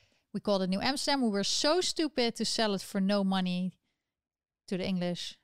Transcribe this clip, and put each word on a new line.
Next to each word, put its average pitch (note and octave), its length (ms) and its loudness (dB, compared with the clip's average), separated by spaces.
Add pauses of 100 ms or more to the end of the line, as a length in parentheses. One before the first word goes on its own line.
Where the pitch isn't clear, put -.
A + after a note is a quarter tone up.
(340)
We G#3 60 -4
called G3 240 2
it F3+ 60 0
New F#3+ 120 -2
Amsterdam. C#4 400 0
We A#3 80 4
were G3+ 140 0
so D#4 380 2
stupid C4 560 0
to A3 80 -2
sell G#3+ 280 0
it F#3 80 -2
for - 200 -4
no G3 220 2
money F#3 500 0 (960)
to F#3+ 100 -2
the F#3 100 -2
English. F3 560 -2